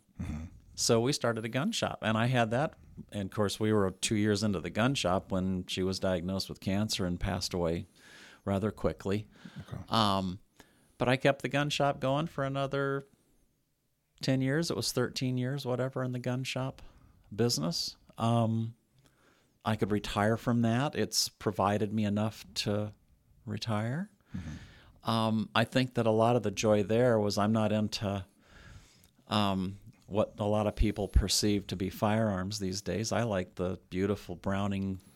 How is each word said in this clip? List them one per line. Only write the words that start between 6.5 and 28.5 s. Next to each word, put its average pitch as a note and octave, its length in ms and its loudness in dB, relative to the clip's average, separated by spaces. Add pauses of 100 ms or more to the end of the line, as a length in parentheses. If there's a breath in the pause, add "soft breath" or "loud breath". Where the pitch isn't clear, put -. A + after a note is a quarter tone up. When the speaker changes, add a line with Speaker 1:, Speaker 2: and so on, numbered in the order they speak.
Speaker 2:
cancer G2+ 460 -2
and F2+ 120 -2
passed F#2 360 -4
away E2+ 320 0 (580 loud breath)
rather G2 260 0
quickly. G2 560 -2 (400 loud breath)
Speaker 1:
Okay. - 220 -10
Speaker 2:
Um, G2 500 2 (580 soft breath)
but B2+ 120 0
I C3 80 4
kept C#3 240 2
the B2+ 80 -4
gun C#3+ 200 0
shop C#3+ 300 0
going C#3 280 -2
for C#3 180 -6
another C#3 600 -2 (1160)
ten C3 200 2
years. C#3+ 300 0
It - 60 -2
was - 160 -4
thirteen B2+ 440 -2
years, C3 280 -4
whatever, B2+ 400 -4
in B2+ 80 -4
the B2 60 -6
gun B2 260 -2
shop C3 360 -6 (540 soft breath)
business. C#3+ 640 0 (200)
Um, A2+ 580 2 (880 soft breath)
I A2 100 2
could G#2 160 0
retire G#2+ 460 2
from A#2+ 240 2
that. A#2+ 340 2
It's - 320 0
provided G2+ 680 0
me A2 120 2
enough G#2 400 0 (180)
to G#2 300 -2 (520)
retire. A2 640 -4 (260 loud breath)
Speaker 1:
Mm-hmm. F2+ 140 -8 (560 loud breath)
Speaker 2:
Um, A2 500 0
I A2+ 100 4
think C3 300 0
that A2+ 120 2
a A2 40 6
lot A2+ 240 6
of A2+ 80 2
the G#2 80 0
joy G#2+ 320 4
there A2+ 360 4
was G#2 180 0
I'm G#2+ 160 4
not G#2+ 180 2
into, G2+ 540 -2 (1000 loud breath)